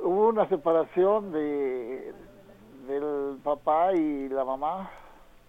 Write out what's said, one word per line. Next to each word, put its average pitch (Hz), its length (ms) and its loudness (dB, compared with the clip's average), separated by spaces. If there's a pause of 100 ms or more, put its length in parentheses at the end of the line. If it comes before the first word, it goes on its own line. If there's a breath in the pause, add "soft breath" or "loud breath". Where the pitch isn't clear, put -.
hubo 196 260 4
una 214 200 2
separación 185 840 2
de, 139 840 -4 (760)
del 143 560 -4
papá 156 500 2
y 147 360 0
la 135 160 0
mamá. 156 440 -4 (580 soft breath)